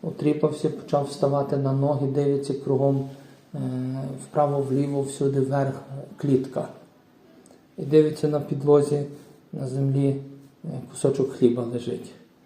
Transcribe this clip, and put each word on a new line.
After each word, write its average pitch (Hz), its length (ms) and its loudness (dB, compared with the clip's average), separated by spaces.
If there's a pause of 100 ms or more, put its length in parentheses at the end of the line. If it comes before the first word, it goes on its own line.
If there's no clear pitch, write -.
отріпався, 147 680 0
почав 143 340 -2
вставати 139 520 0
на 135 160 0
ноги, 139 340 2
дивиться 139 480 0
кругом, 135 540 2 (460)
е, 143 40 -8 (680)
вправо-вліво, 139 800 0
всюди 139 380 0
вверх, 135 340 0 (420)
клітка. - 520 0 (1080)
І - 40 -8
дивиться 151 460 4
на 147 120 0
підлозі, 143 640 2 (500)
на 143 140 -6
землі, 139 500 2 (480)
е, - 40 -10 (220)
кусочок 131 420 0
хліба 120 300 4
лежить. 120 480 -6 (360)